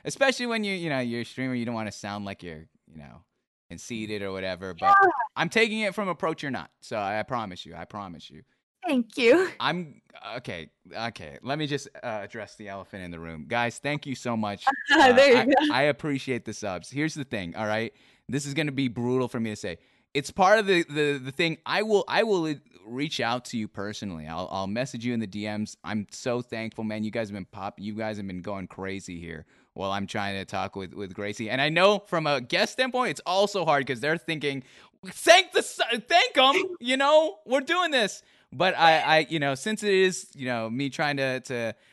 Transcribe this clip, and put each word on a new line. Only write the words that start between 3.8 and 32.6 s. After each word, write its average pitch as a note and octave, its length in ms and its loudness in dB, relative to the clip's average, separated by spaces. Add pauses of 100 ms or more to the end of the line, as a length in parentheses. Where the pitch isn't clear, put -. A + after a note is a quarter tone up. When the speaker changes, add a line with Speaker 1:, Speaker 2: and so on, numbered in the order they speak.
Speaker 1:
or G2 100 -6
whatever, F#2 420 -6
but - 120 -2
Speaker 2:
Yeah. G4 220 6 (280)
Speaker 1:
I'm - 120 -2
taking A3 320 0
it G#3 140 -2
from G3+ 140 -4
approach D#3+ 340 -4
you're C#3+ 80 -6
not, F#2+ 200 -8 (100)
so - 180 -8
I, G#2 220 -2
I - 20 -4
promise G#2+ 440 -6
you, E2 80 -16
I E2+ 120 -12
promise F#2 440 -12
you. D2+ 120 -20 (440)
Speaker 2:
Thank B3+ 300 -2
you. D4 380 6
<laughs> - 60 -18
Speaker 1:
I'm, D#3 400 -4 (360)
okay, F2 340 -10 (240)
okay, F#2 480 -10
let C#3 160 -4
me D3+ 80 -2
just, C#3 220 -4 (140)
uh, A2 200 -6
address G#2 340 -12
the G#2 120 -14
elephant G2 360 -12
in F2 60 -10
the E2 100 -10
room. E2 260 -10
Guys, A#2+ 320 -2
thank D3 280 -6
you C3+ 80 -6
so A#2+ 220 -4
much. G#2 280 -4 (140)
Speaker 2:
<laughs> - 100 -10
There A3 120 8 (120)
Speaker 1:
Uh, A#3+ 40 8 (100)
Speaker 2:
you B3 100 10
Speaker 1:
I, B3+ 100 4
Speaker 2:
go. D4 280 4
Speaker 1:
I C3 100 4
appreciate C#3 600 -2
the A2 80 -10
subs. F#2 380 -6
Here's D3 240 -2
the C#3+ 100 -8
thing, F2+ 320 -6
all G#2+ 100 -2
right? A2 260 -2 (360)
This C#3+ 180 -2
is C#3 80 -6
gonna D3+ 180 -2
be C3 160 0
brutal A#2+ 400 0
for B2+ 120 -6
me A2+ 100 -2
to G#2 60 -6
say. F2 220 -8 (360)
It's C#3+ 160 -4
part G3 280 6
of G#3 80 2
the, F3+ 160 4
the, D3 420 0
the C3+ 80 -8
thing. E3 320 0
I D#3 180 0
will, G#3+ 240 4
I F3+ 180 2
will E3+ 300 0 (300)
reach C3 340 -6
out B2 280 -2
to B2 100 -8
you G#2+ 100 -2
personally. G2 600 -8
I'll, E2 260 -6
I'll F#2+ 140 -4
message A#2+ 400 -6
you B2 80 0
in A2+ 60 0
the G#2+ 60 -4
D G2+ 200 -8
Ms. G#2+ 380 -6
I'm G#2 260 -4
so A#2+ 320 -4
thankful, A2+ 420 -8
man. G#2+ 180 -4
You G#2+ 80 -4
guys A2+ 200 -4
have G2+ 40 -8
been F#2 120 -8
pop-, G2 340 -10
you G#2 140 -8
guys A2 240 -6
have G2+ 80 -8
been F#2 160 -8
going F#2+ 240 -8
crazy F#2+ 520 -10
here E2 280 -12 (260)
while F#2+ 180 -4
I'm G2+ 160 -2
trying G2+ 280 -4
to F#2+ 100 -6
talk G2 320 -4
with, F#2+ 160 -8
with F#2+ 220 -10
Gracie. G#2 340 -6
And C3 140 -2
I D3+ 80 0
know F#3+ 300 6
from D#3+ 260 -2
a C#3 160 0
guest F3+ 320 0